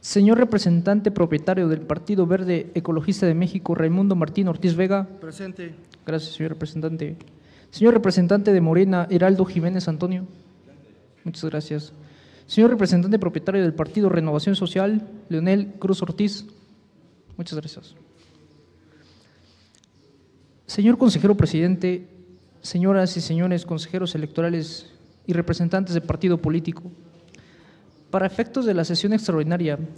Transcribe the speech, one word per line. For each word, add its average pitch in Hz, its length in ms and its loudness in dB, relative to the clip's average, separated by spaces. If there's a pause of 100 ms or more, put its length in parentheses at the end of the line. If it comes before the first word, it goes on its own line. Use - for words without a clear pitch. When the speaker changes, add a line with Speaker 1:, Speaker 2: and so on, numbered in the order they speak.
Speaker 1:
Señor 208 360 4
representante 202 720 2
propietario 180 560 0
del 156 140 0
Partido 170 460 -2
Verde 180 480 -2
Ecologista 170 500 -2
de 170 100 4
México, 180 400 -2
Raimundo 175 400 2
Martín 170 340 0
Ortiz 165 280 0
Vega. 190 320 0 (100)
Speaker 2:
Presente. 170 560 -14 (320)
Speaker 1:
Gracias, 156 280 -6
señor 160 180 -6
representante. 160 640 -8 (540)
Señor 233 240 4
representante 202 580 2
de 190 80 4
Morena, 175 500 2
Heraldo 185 360 4
Jiménez 180 420 -4
Antonio. 180 380 -4 (1000)
Muchas 160 260 -8
gracias. 151 420 -8 (540)
Señor 220 240 6
representante 190 480 2
propietario 190 440 -2
del 165 100 2
Partido 160 380 0
Renovación 160 440 0
Social, 196 540 -2 (220)
Leonel 185 480 0
Cruz 190 240 -2
Ortiz. 202 420 -4 (960)
Muchas 170 200 -10
gracias. - 360 -16 (2750)
Señor 233 320 4
consejero 202 360 4
presidente, 180 720 0 (540)
señoras 185 560 0
y 170 60 -6
señores 170 420 -2
consejeros 175 500 -6
electorales 160 800 -4 (340)
y 185 60 -2
representantes 175 640 -2
de 165 80 0
partido 170 340 0
político, 165 460 -4 (1300)
para 190 160 0
efectos 233 380 -4
de 214 100 2
la 170 100 0
sesión 175 280 -2
extraordinaria 170 640 0 (220)